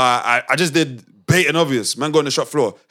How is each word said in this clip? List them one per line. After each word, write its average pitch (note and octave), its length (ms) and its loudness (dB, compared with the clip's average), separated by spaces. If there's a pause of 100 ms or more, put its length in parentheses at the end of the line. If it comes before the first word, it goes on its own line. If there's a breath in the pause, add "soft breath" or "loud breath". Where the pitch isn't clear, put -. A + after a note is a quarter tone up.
(260)
I, A#2+ 240 0
I C3 60 2
just D#3 200 -2
did C#3 280 -2 (240)
bait F3 200 2
and D3+ 100 0
obvious. C3+ 400 -2
Man, D3 140 -4
go D#3 80 4
on D3 60 2
the C3+ 60 -4
shop C#3 160 -2
floor. A#2+ 280 0 (160 soft breath)